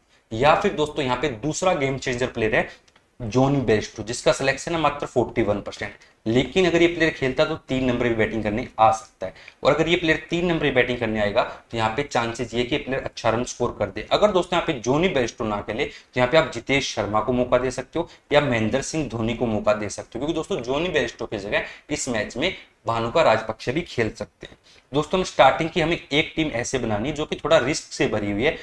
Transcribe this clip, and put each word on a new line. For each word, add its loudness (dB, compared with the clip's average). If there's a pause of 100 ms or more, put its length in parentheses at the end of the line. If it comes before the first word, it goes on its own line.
(320)
या 4
फिर 0
दोस्तों -2
यहाँ 0
पे -2 (120)
दूसरा 0
game -2
changer -2
player -2
है 0 (520)
Johnny 2
Bairstow, 0
जिसका 0
सिलेक्शन -2
है 0
मात्र 0
फ़ोर्टी 0
वन 0
परसेंट। -10 (340)
लेकिन 2
अगर 4
ये 6
player 2
खेलता 0
तो -4 (140)
तीन 0
number 2
पे 2
batting 0
करने -2 (120)
आ 8
सकता -8
है। -10 (280)
और 4
अगर 0
ये 4
player 0
तीन 0
number 2
पे 2
batting 2
करने 0
आएगा 2
तो -8
यहाँ 2
पे -2
chances -4
ये 2
कि -2
प्लेयर -4
अच्छा -2
run 0
score -4
कर 0
दे। -8
अगर 4
दोस्तों 0
यहाँ -2
पे -2
जोनी 2
बेयरस्टो -2
ना -2
खेले -4
तो -12
यहाँ 2
पे 4
आप 4
जितेश -2
शर्मा 0
को -2
मौका 2
दे -2
सकते -8
हो -4 (240)
या 6
महेंद्र 0
सिंह -4
धोनी -2
को -2
मौका 2
दे -6
सकते -10
हो, -
क्योंकि -2
दोस्तों -4
जोनी -2
बेयरस्टो -2
की -6
जगह -4 (260)
इस -6
match -4
में -2 (320)
भानुका 0
राजपक्षे 2
भी -2
खेल -2
सकते -14
हैं। -20 (360)
दोस्तों 0
हम 2
starting 4
की -2
हमें 2
एक 0
team 0
ऐसे -2
बनानी -2
है -2
जो -4
कि -6
थोड़ा 4
risk -2
से 0
भरी -2
हुई 0
है। 2